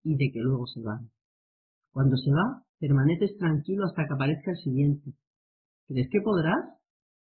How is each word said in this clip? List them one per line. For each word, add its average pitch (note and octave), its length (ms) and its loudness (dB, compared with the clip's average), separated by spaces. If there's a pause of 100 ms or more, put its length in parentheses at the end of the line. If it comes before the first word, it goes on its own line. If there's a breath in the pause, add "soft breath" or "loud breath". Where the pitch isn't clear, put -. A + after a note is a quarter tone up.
y D#3 140 0
de C3+ 160 2
que A#2 80 -6
luego B2 260 0
se - 140 -12
van. A2 300 -8 (800)
Cuando C3+ 260 2
se C#3 140 0
va, F#3+ 320 2 (160)
permaneces D#3 580 2
tranquilo F3 480 0
hasta D#3+ 220 -2
que C#3+ 80 -4
aparezca D3 380 -2
el E3+ 60 -6
siguiente. C#3+ 540 0 (760)
¿Crees B2+ 220 -2
que G#3 100 2
podrás? G3+ 580 -2 (420)